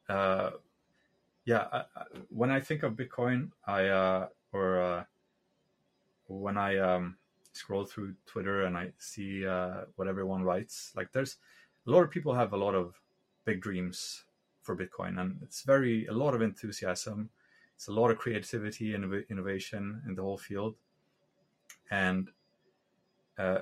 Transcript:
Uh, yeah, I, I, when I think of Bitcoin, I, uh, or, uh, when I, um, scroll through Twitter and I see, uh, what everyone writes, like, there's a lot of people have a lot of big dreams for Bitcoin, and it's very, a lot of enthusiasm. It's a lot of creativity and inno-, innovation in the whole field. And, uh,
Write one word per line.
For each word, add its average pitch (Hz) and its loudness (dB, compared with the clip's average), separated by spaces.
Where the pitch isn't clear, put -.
Uh, 98 2
yeah, 113 4
I, - -2
I, - -12
when 123 2
I 135 4
think 147 -4
of 127 0
Bitcoin, 123 -2
I, 98 2
uh, 95 4
or, 92 2
uh, 87 0
when 98 -2
I, 98 4
um, 90 2
scroll 98 -4
through 98 -10
Twitter 98 -2
and 90 0
I 90 -6
see, 98 -8
uh, 92 -2
what 95 -2
everyone 95 -2
writes, 92 -2
like, - -6
there's 135 -4
a 120 0
lot 175 10
of 160 4
people 147 -2
have 120 2
a 101 2
lot 98 2
of 92 0
big 95 -2
dreams 92 -6
for 98 -4
Bitcoin, 92 -4
and 92 -4
it's - -12
very, 127 4
a 107 -6
lot 131 2
of 117 2
enthusiasm. 104 -4
It's - -18
a 101 -6
lot 113 6
of 110 4
creativity 107 -4
and 98 -2
inno-, 98 -4
innovation 101 -6
in 95 -6
the 95 -6
whole 98 -4
field. 104 -6
And, 92 2
uh, 95 2